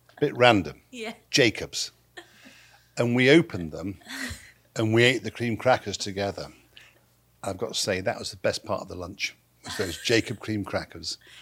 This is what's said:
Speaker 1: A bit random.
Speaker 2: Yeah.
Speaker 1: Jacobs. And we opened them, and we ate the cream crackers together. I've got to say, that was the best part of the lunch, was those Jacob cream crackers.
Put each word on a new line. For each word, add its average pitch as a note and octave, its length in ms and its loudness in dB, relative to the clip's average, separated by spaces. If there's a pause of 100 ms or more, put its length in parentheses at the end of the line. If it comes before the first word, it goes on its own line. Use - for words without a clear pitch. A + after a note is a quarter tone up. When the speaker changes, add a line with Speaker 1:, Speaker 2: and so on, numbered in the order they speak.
(160)
Speaker 1:
A - 40 -6
bit C#3+ 160 -2
random. B2 540 4
Speaker 2:
Yeah. A3+ 240 -12 (160)
Speaker 1:
Jacobs. - 600 0 (1040)
And A#2+ 200 2
we B2+ 140 6
opened G#2+ 420 4
them, E2+ 260 -10 (800)
and A2 180 2
we A#2 80 8
ate A#2+ 220 4
the G#2+ 60 -6
cream A#2 260 -4
crackers A2+ 400 0
together. F#2+ 560 -6 (920)
I've F#2+ 160 -8
got - 160 -8
to - 60 -4
say, F#2+ 200 -2
that G#2 180 -4
was - 120 -10
the G2+ 60 -14
best - 280 -4
part - 180 -4
of F#2 60 -14
the F#2+ 60 -12
lunch, F2+ 400 -8 (300)
was - 120 -10
those F2+ 260 -4
Jacob A2+ 380 0
cream G#2+ 240 -4
crackers. E2 520 -8 (260)